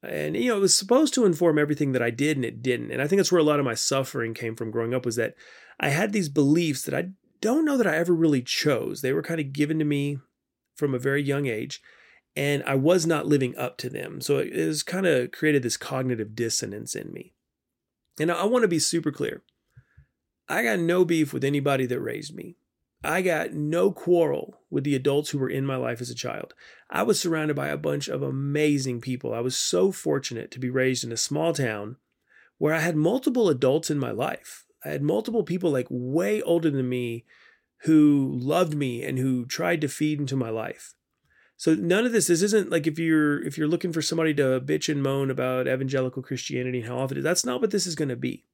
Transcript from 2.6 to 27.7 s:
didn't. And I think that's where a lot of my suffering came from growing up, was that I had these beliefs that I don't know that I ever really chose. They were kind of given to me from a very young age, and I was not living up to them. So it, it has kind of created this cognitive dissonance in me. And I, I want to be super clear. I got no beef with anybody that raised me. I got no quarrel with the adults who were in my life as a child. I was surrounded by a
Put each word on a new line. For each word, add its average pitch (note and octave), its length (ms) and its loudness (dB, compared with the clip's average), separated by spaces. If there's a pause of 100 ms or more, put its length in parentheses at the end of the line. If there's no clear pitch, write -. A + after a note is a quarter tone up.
didn't. A#2+ 280 -2
And B2 100 -4
I C#3+ 60 -2
think F#3 120 2
that's F#3 140 4
where F3 80 6
a - 20 6
lot D3+ 160 4
of C#3 60 2
my B2 80 0
suffering B2 600 -2
came A2+ 200 -6
from A2+ 160 -6
growing A#2 220 -2
up, B2+ 140 -2
was A#2 100 -2
that A2+ 180 -2 (460)
I - 80 0
had F#3 240 0
these G3 160 0
beliefs D3 540 2
that - 100 -6
I D#3+ 160 -2 (320)
don't C4 240 2
know C#4+ 140 2
that A3+ 80 4
I D#3 100 2
ever E3+ 180 2
really D#3 280 4
chose. - 580 -2
They C3+ 140 0
were D#3+ 80 0
kind E3 180 -4
of C3+ 140 -6
given D3 240 0
to D#3 80 2
me C#3+ 320 -2 (580)
from C#3+ 160 0
a B2+ 60 -2
very C#3 240 0
young C#3 240 -2
age, A#2+ 340 -6 (560)
and C#3+ 300 0
I C3+ 80 0
was D#3 320 4
not D#3+ 180 0
living C3 320 2
up B2+ 220 -6
to C3 100 -8
them. - 320 -10
So C#3 160 0
it, C#3 120 -2
it - 180 -2
has D3+ 160 -2
kind F#3+ 240 -2
of B2+ 240 2
created D3+ 320 2
this A#2+ 160 -4
cognitive A#2+ 580 -4
dissonance A2+ 580 -4
in - 160 -10
me. G1+ 220 -16 (880)
And D#3+ 100 2
I, E3+ 120 0
I - 20 0
want A#3+ 160 4
to A3 80 4
be E3 100 2
super D#3 320 0
clear. - 320 -6 (1080)
I G3+ 140 0
got G#3+ 160 2
no F3 260 4
beef D#3+ 260 2
with C3+ 120 -4
anybody C#3 420 2
that B2 120 -2
raised - 360 -8
me. - 220 -14 (500)
I D#3+ 140 0
got E3+ 320 0
no D#3+ 400 2
quarrel E3+ 760 0
with C#3+ 140 -2
the C#3+ 100 2
adults C#3 340 0
who C#3+ 100 -4
were C3 120 -2
in C3+ 160 -2
my C3+ 100 -2
life B2 240 -4
as B2 80 -8
a B2 60 -10
child. - 400 -8 (340)
I - 140 0
was G#3+ 180 4
surrounded D#3 340 0
by C#3 140 -2
a D3 80 -2